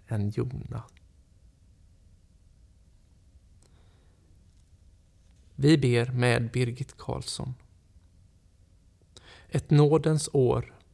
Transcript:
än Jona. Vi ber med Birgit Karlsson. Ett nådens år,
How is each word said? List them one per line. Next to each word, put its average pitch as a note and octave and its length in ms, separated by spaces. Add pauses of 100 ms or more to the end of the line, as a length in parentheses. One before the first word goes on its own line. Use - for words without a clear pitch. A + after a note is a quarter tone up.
än G#2 220
Jona. A#2+ 540 (4000)
Vi D3 220
ber A#2+ 340
med A#2+ 400
Birgit B2 460
Karlsson. - 560 (2000)
Ett - 200
nådens D3+ 640
år, B2+ 420 (180)